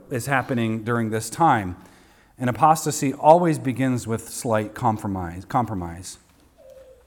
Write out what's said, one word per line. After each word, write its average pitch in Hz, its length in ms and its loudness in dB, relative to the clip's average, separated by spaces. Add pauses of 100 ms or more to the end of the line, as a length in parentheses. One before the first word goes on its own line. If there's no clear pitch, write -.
(120)
is 127 160 -4
happening 120 560 0
during 117 260 0
this 110 180 -4
time. 113 480 2 (600)
And 123 120 -2
apostasy 143 640 2
always 160 460 6
begins 123 480 -2
with 110 220 -4
slight 107 460 -2
compromise, 95 680 -4
compromise. 95 760 -6 (880)